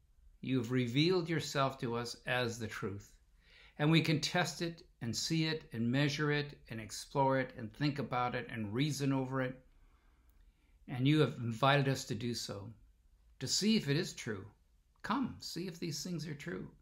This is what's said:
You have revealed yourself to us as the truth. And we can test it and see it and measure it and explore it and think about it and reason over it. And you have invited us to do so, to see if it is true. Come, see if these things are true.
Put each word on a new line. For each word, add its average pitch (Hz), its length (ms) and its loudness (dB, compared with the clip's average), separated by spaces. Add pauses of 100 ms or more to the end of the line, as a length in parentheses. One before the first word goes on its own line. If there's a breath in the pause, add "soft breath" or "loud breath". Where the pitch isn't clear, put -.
(400)
You 131 180 0
have 117 120 -2
revealed 147 580 4
yourself 143 520 0
to 117 160 -2
us 117 200 -6 (100)
as 123 340 0
the 107 80 -4
truth. 101 440 -8 (680 loud breath)
And 151 100 4
we 160 120 8
can 160 180 2
test - 420 0
it 170 200 -6 (180)
and 110 160 -4
see 160 300 0
it 156 260 -4
and 117 180 0
measure 147 400 2
it 143 260 -2 (140)
and 110 100 -8
explore 135 600 0
it 127 180 -4
and 110 140 -8
think 143 260 0
about 123 380 -2
it 120 160 -6
and 110 200 -4
reason 139 400 0
over 135 300 0
it. 127 220 -6 (1200)
And 131 220 2
you 151 120 6
have 131 180 4
invited 135 500 4
us 135 160 0
to - 100 -6
do 117 200 -4
so, 104 380 -8 (680)
to 131 80 -6
see 220 280 4
if 151 120 0
it 143 80 2
is 180 160 -2
true. 98 320 -8 (580)
Come, 220 380 -2
see 170 260 -8
if 170 140 -10
these 165 240 -6
things 170 240 -4
are 156 60 -6
true. - 340 -8 (140)